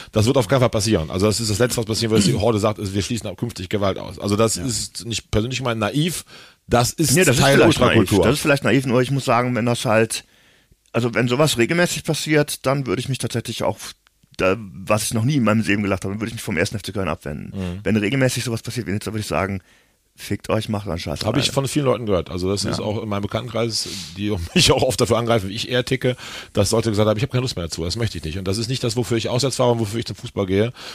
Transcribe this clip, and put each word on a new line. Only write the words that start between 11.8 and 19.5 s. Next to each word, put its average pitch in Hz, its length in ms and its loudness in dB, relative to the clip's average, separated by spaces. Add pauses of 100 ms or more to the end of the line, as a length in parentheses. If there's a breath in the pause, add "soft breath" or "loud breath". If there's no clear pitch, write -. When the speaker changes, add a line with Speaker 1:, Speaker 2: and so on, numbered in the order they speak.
Speaker 3:
passiert, 151 600 0
dann 135 200 0
würde 101 140 -2
ich - 80 -6
mich 131 100 -2
tatsächlich 117 460 -4
auch, 101 140 0 (600)
da, 95 200 2
was 104 460 -2
ich - 100 -6
noch 110 100 0
nie 147 120 2
in 120 80 2
meinem 107 160 4
Leben 101 220 2
gelacht 98 220 -2
habe, 98 100 -4
würde 110 140 -4
ich - 40 -8
mich 113 100 -10
vom 98 140 -4
ersten 85 200 0
F 98 60 -6
C 95 100 -8
Köln 95 160 -2
abwenden. 71 480 -8
Speaker 1:
Mhm. 92 260 -6
Speaker 3:
Wenn 104 140 2
regelmäßig 123 480 0
sowas 113 180 -4
passiert 120 240 -8
wie 87 60 -2
Nizza, 104 200 -4
würde 110 80 -4
ich 104 60 -6
sagen, 95 340 -2 (560 soft breath)